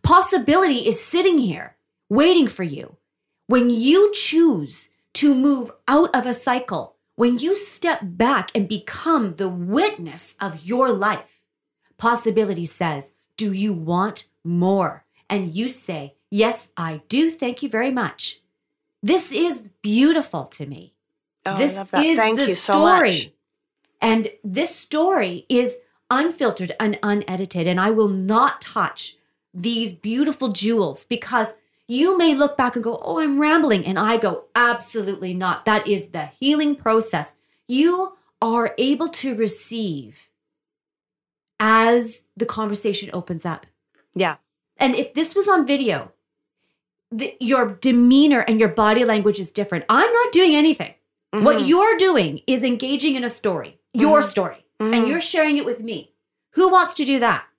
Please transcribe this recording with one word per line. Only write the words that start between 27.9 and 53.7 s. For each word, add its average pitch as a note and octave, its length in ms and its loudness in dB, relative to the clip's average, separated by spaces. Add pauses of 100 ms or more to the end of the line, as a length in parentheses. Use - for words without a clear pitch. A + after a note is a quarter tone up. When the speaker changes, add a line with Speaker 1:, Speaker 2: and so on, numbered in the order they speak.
Speaker 1:
will G#3+ 180 2
not G#3 520 0
touch - 560 -6 (360)
these A3+ 380 -4
beautiful B3+ 580 -4
jewels, G3+ 560 -2
because - 480 -4 (340)
you E4 300 2
may E4 160 4
look C#4+ 240 2
back B3 180 -2
and A3+ 80 -4
go, A3+ 200 -6
"Oh, E4 160 -4
I'm C#4+ 200 0
rambling." D4 460 2
And F#3+ 140 -2
I A3 180 0
go, G3+ 280 -4 (100)
"Absolutely G#3+ 800 -2
not." F3+ 320 -6
That G#3 220 0
is G3 200 -2
the D3+ 200 -10
healing D4 480 0
process. A3 600 -2 (320)
You F4 460 0 (280)
are A#3 360 0
able C#4 320 0
to C4+ 260 -6
receive G3+ 960 -4 (1300)
as A3+ 640 2 (120)
the A3+ 100 -4
conversation G#3 680 -4
opens F3 320 -8
up. E3 200 -8 (500)
Speaker 2:
Yeah. F3+ 220 -2 (400)
Speaker 1:
And B3+ 180 2
if - 180 -4
this D#4+ 220 -2
was G4 120 2
on F4 200 2
video, A3+ 440 -2 (1000)
the, A#3 280 -8
your B3 260 2 (160)
demeanor C4 580 6
and A3 200 2
your A3 100 4
body A3 360 2
language G#3 340 2
is F3+ 120 -6
different. G3+ 380 -4
I'm E4+ 220 4
not A#4+ 200 2
doing E4+ 240 4
anything. D4+ 380 2 (380)
What G#3+ 260 4
Speaker 2:
Mm-hmm. C4 100 0
Speaker 1:
you're G4 300 4
doing C4+ 500 2
is B3+ 160 0
engaging C4 520 -2
in B3 80 -6
a A#3+ 60 -4
story, E3+ 500 -6 (140)